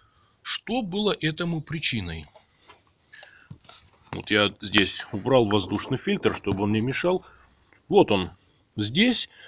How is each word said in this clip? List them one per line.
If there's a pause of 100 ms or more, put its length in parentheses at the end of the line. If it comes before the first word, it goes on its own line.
(420)
что
было
этому
причиной. (1900)
Вот
я
здесь
убрал
воздушный
фильтр,
чтобы
он
не
мешал. (640)
Вот
он. (460)
Здесь (200)